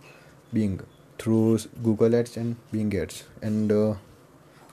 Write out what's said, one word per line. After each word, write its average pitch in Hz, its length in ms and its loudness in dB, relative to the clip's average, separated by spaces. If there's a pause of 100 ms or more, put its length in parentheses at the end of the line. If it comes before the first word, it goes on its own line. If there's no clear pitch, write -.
(520)
Bing 104 280 0 (380)
through 113 380 4
s-, 110 120 -6 (160)
Google 113 320 4
Ads 120 200 -2
and 117 200 -6 (160)
Bing 107 240 -2
Ads, - 280 -6 (180)
and, 107 280 -2
uh, 107 240 2 (800)